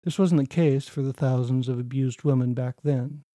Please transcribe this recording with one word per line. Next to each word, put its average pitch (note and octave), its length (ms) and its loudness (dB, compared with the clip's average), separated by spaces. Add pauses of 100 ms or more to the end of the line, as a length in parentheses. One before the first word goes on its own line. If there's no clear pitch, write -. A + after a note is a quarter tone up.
This E3+ 140 -4
wasn't E3+ 240 4
the C3+ 60 -2
case C#3+ 400 2
for - 160 -6
the C3+ 100 -4
thousands B2+ 560 0
of B2+ 80 -2
abused B2 460 -4
women B2+ 320 2
back B2+ 280 -6
then. C#3+ 380 -2 (140)